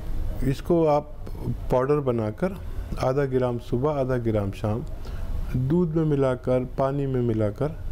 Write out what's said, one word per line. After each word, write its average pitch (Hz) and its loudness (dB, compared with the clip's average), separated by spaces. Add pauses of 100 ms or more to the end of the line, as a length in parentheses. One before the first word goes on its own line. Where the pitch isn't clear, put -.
(440)
इसको 160 2
आप 147 2 (580)
powder 131 4
बनाकर 131 -2 (440)
आधा 131 2
ग्राम 123 0
सुबह, 127 0
आधा 131 0
ग्राम 107 0
शाम, 110 -2 (760)
दूध 156 2
में 165 2
मिलाकर, 127 2
पानी 139 0
में 131 0
मिलाकर 113 0 (120)